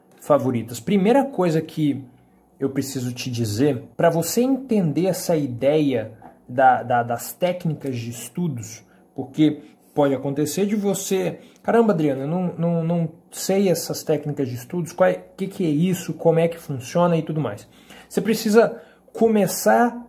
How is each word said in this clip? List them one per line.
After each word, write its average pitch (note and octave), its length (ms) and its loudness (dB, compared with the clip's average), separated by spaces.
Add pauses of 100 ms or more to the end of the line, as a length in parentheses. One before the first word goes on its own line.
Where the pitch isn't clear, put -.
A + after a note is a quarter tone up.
(180)
favoritas? B2 600 0
Primeira G#3 460 2
coisa E3 340 0
que D3+ 420 -2 (560)
eu C3+ 120 -2
preciso B2+ 420 -4
te B2+ 180 -8
dizer, A#2 680 0
pra E3 100 4
você E3 320 0
entender G#3 640 0
essa F3 320 0
ideia C3+ 760 0 (340)
da, B2+ 340 4
da, A#2+ 200 0
das A#2 320 -6
técnicas F3 640 -4
de A#2 100 -8
estudos, A#2+ 720 -8 (320)
porque D3 460 0 (340)
pode C#3+ 200 2
acontecer C#3+ 500 -2
de G#3 100 0
você, F#3+ 680 -2 (220)
"Caramba, G#3+ 300 4
Adriano, D3 300 0
eu C#3 60 -4
não, F3+ 280 -2
não, E3+ 260 0
não E3 260 0 (220)
sei G3 380 0
essas D#3 340 -2
técnicas D3 460 -2
de A#2+ 60 -6
estudos, E3+ 380 -8
qual F#3 180 4
é, F3+ 120 -4 (140)
que G3 120 -6
que F#3+ 180 -4
é D#3+ 40 2
isso, E3+ 440 0
como E3 240 2
é E3+ 100 4
que E3+ 100 -10
funciona E3+ 560 0
e D#3+ 80 0
tudo D#3 200 -4
mais." A2 260 -8 (400)
Você - 140 -2
precisa A3 580 2 (320)
começar A3+ 960 2